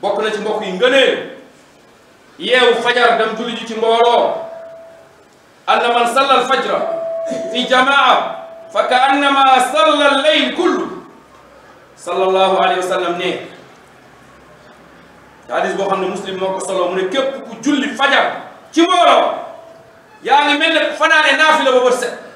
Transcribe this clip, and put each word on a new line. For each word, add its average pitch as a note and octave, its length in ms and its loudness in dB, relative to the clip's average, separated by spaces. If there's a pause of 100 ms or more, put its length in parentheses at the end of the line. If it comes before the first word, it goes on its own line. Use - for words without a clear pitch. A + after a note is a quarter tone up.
Bokk G3+ 220 -2
na A3 80 0
ci G#3 80 -4
mbokk G#3 260 -4
yi F#3 80 -6
ngëneel B3+ 580 2 (1080)
yeewu A#3 440 2
fajar A#3+ 360 2
dem A3 180 -2
julli A#3+ 200 -8
ji - 100 -12
ci A3+ 80 -10
mbooloo. A3+ 600 2 (1300)
Anna A#3 260 0
man A#3+ 220 2
salla C4+ 240 4
al-fajra B3 420 -2 (720)
fi B3 140 -4
jamaa B3+ 800 2 (260)
fa G#3+ 140 0
ka B3 100 0 (140)
annama C4+ 480 4 (140)
salla D4 420 2
al-layl C#4 400 0
kullu. - 480 -2 (960)
Sallallahu F#3+ 680 0
alayhi F3+ 180 2
wa F3+ 60 -4
sallam F3+ 320 -2
ne, - 300 -6 (2000)
hadis F3+ 240 -2
boo - 140 -4
xam F#3+ 120 -2
ne F#3 80 -2
Muslim F#3+ 300 -8
moo F#3+ 160 -4
ko - 60 -6
solo, F#3 300 -2
mu F#3 60 -6
ne F#3 120 -2
képp C4+ 360 -4
ku A3+ 180 -16
julli C4 340 -2
fajar C4+ 400 0 (360)
ci E4 100 2
mbooloo, F4 520 2 (880)
yaa C#4+ 240 2
ngi D4 120 0
mel E4 160 0
ne D4+ 140 2
ku - 80 -6
fanaane D4+ 400 2
naafila D4+ 360 2
ba B3 80 4
bët B3 180 2
set. A#3 160 -6 (220)